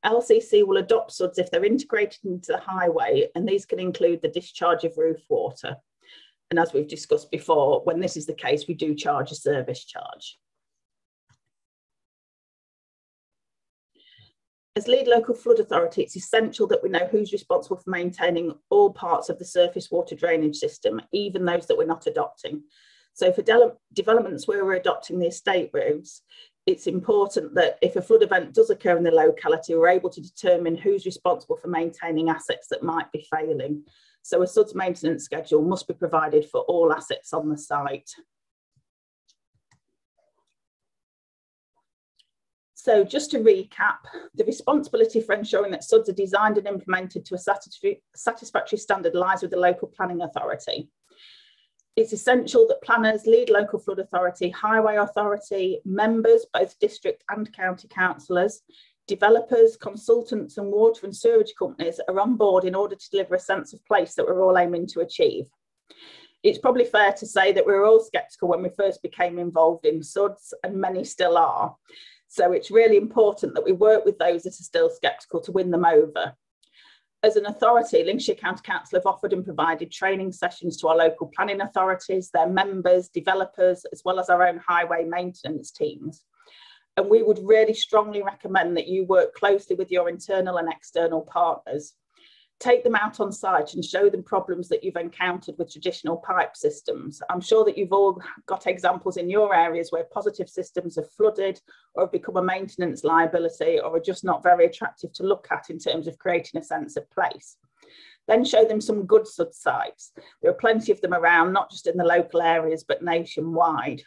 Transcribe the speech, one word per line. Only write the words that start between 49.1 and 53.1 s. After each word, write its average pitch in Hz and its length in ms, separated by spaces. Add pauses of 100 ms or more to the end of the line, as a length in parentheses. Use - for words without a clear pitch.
lies 180 280
with - 100
the 180 40
local 180 320
planning 180 340
authority. - 680 (1080)
It's 220 160
essential 247 560
that 269 140
planners, 220 440